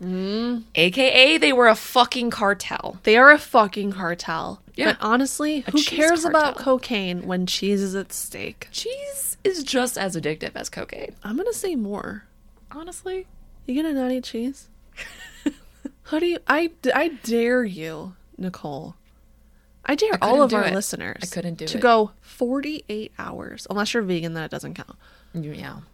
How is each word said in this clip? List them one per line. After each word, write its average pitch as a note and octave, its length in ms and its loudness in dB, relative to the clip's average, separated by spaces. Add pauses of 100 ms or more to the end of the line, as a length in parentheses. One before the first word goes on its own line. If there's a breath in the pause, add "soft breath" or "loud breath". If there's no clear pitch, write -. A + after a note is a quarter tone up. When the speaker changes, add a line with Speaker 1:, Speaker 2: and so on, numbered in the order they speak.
Speaker 1:
Mm. G#3 640 -4 (120)
Speaker 2:
A E3+ 160 4
K C4 200 4 (240)
A - 20 2
they D4 160 4
were B3 140 8
a G#3+ 80 8
fucking B3 560 2
cartel. - 720 -2
Speaker 1:
They A3 140 6
are C4 140 12
a D4+ 60 8
fucking G#3 540 2
cartel. F3 720 -6 (140)
Speaker 2:
Yeah. - 180 0
Speaker 1:
But - 80 -4
honestly, C4+ 680 0
Speaker 2:
A - 40 -6
Speaker 1:
who D4 120 2
Speaker 2:
cheese D4+ 60 -2 (100)
Speaker 1:
cares D#4+ 260 4
about D4+ 300 2
Speaker 2:
cartel. B3+ 240 2
Speaker 1:
cocaine F3+ 480 -4
when F#3 180 -2
cheese G3 360 0
is F#3+ 120 -4
at F#3+ 200 -8
stake? - 580 -10
Speaker 2:
Cheese C#5 720 -8
is F4+ 200 -2
just B3+ 340 -2
as F#3 180 -4
addictive D#3 400 -6
as - 140 -10
cocaine. - 440 -12 (100)
Speaker 1:
I'm G#3+ 140 -6
gonna G#4+ 160 -2
say F4+ 220 -4
more. G#3 480 -6 (480)
Speaker 2:
Honestly. F4+ 560 -10 (400)
Speaker 1:
You B3+ 160 -4
gonna D#4+ 100 -2
not B3+ 180 -2
eat B3+ 120 -4
cheese? B3 460 -8 (260)
<laughs> - 1080 -10
How D#4 160 -2
do F4 60 0
you, F4 220 0
I, E4 240 2 (220)
I D#4+ 160 2 (140)
dare A#3 400 2
you, D#3+ 520 -8 (220)
Nicole. E3 580 -8 (880)
I D4 100 2
dare G#4+ 180 2
Speaker 2:
I - 80 0
Speaker 1:
all G#3 100 2
Speaker 2:
couldn't C#4+ 140 8
Speaker 1:
of A#3+ 60 4
Speaker 2:
do A3 60 0
Speaker 1:
our G3+ 80 2
Speaker 2:
it. - 80 0
Speaker 1:
listeners - 500 -4
Speaker 2:
I - 40 -8
couldn't F3 280 -6
do D#3+ 120 -10
Speaker 1:
to A#3 100 -4
Speaker 2:
it. A3 40 -2
Speaker 1:
go A3+ 300 6 (100)
forty-eight C4 1000 -6
hours. - 500 -12
Unless G#3 240 -2
you're A#3 100 0
vegan, E3+ 300 -2
then D#3+ 100 -6
it D3 80 -10
doesn't C#3+ 240 -10
count. - 220 -16 (360 soft breath)
Speaker 2:
Yeah, D3 440 -10 (160)